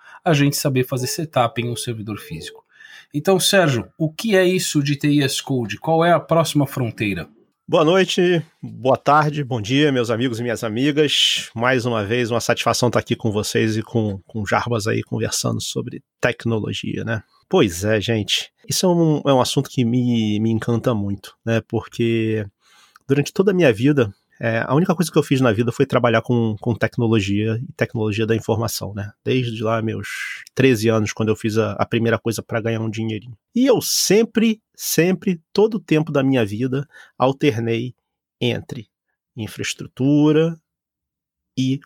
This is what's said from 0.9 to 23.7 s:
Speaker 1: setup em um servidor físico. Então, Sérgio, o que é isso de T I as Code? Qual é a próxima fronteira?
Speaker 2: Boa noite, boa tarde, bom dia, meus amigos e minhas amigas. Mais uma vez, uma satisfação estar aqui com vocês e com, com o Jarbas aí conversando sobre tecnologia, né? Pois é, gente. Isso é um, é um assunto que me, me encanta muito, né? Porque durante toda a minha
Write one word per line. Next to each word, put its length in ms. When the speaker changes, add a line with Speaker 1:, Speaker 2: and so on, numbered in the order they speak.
Speaker 1:
setup 560
em 80
um 60
servidor 420
físico. 440
Então, 260
Sérgio, 560
o 160
que 240
é 80
isso 380
de 140
T 160
I 120
as 160
Code? 380
Qual 260
é 80
a 80
próxima 460
fronteira? 600
Speaker 2:
Boa 200
noite, 580
boa 380
tarde, 440
bom 180
dia, 300
meus 200
amigos 300
e 20
minhas 200
amigas. 920
Mais 320
uma 180
vez, 260
uma 100
satisfação 480
estar 120
aqui 160
com 140
vocês 480
e 40
com, 440
com 160
o 40
Jarbas 400
aí 160
conversando 560
sobre 440
tecnologia, 840
né? 200
Pois 360
é, 160
gente. 500
Isso 180
é 20
um, 380
é 60
um 80
assunto 280
que 160
me, 560
me 100
encanta 440
muito, 400
né? 240
Porque 800
durante 260
toda 180
a 40
minha 180